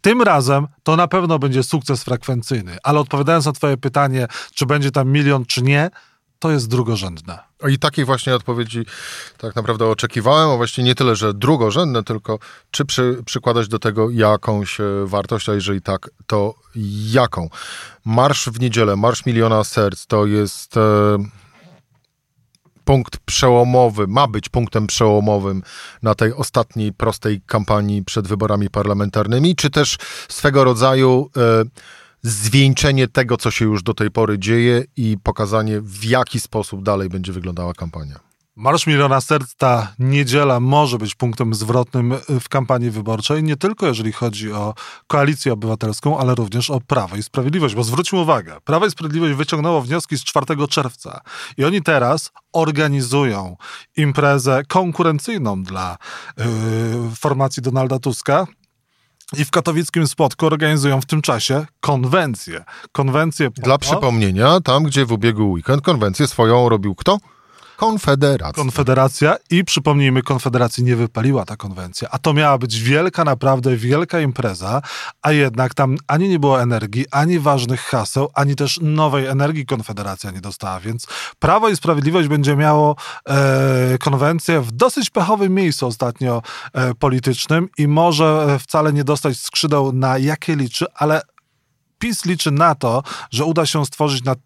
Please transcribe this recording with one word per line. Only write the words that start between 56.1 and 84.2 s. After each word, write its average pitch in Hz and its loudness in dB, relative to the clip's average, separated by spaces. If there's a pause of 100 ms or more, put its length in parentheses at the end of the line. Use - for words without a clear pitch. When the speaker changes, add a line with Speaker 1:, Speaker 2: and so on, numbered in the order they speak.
Speaker 1:
yy, 117 -6 (720)
formacji 135 -2
Donalda 131 0
Tuska. 143 0 (920)
I 147 0
w - -6
katowickim 165 0
Spotku 151 0
organizują 151 2
w 127 -8
tym 156 -2
czasie 139 -2 (140)
konwencję. 127 -2 (280)
Konwencję 143 0
po 117 -12
Speaker 2:
Dla 131 2
Speaker 1:
to - -
Speaker 2:
przypomnienia, 123 2
tam, 139 2
gdzie 139 0
w 113 -2
ubiegły 110 2
weekend 101 0
konwencję 120 0
swoją 120 4
robił 101 0
kto? 202 0 (580)
Konfederacja. 143 0
Speaker 1:
Konfederacja 135 2 (140)
i 175 2
przypomnijmy, 143 2
Konfederacji 123 0
nie 123 2
wypaliła 117 0
ta 110 -12
konwencja, 92 -12
a - -6
to 156 0
miała 143 4
być 113 -4
wielka, 156 2
naprawdę 131 2
wielka 147 0
impreza, 120 -2 (400)
a 151 2
jednak 127 2
tam 135 2 (100)
ani 170 0
nie 180 2
było 135 4
energii, 117 -2
ani 160 2
ważnych 131 0
haseł, 131 -2
ani 139 0
też 143 -2
nowej 151 0
energii 139 -2
Konfederacja 101 -8
nie 92 -12
dostała, 95 -10
więc 113 -10 (320)
Prawo 208 4
i 196 2
Sprawiedliwość 156 2
będzie 143 2
miało, 151 4 (320)
e, 135 2
konwencję 151 0